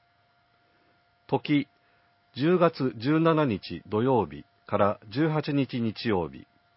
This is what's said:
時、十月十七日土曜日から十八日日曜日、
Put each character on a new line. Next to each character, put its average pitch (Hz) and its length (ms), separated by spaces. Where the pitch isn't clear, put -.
時、 143 420
十 160 240
月 160 380
十 139 220
七 160 280
日 92 420
土 107 140
曜 123 240
日 73 180
か - 100
ら 202 320
十 139 220
八 151 240
日 131 260
日 113 280
曜 90 200
日、 67 180